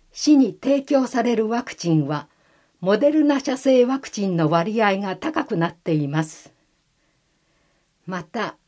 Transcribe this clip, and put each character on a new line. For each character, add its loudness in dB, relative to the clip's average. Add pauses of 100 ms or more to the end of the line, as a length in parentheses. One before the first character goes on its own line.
(120)
市 4
に 4
提 2
供 0
さ -2
れ 0
る 0
ワ -4
ク -14
チ 0
ン 2
は、 -6 (520)
モ 2
デ 4
ル 2
ナ 2
社 -4
製 4
ワ -2
ク -14
チ -4
ン -2
の 2
割 0
合 0
が -6
高 -6
く -6
な -2
っ -20
て -4
い -2
ま -2
す。 -18 (1500)
ま -8
た、 -8 (120)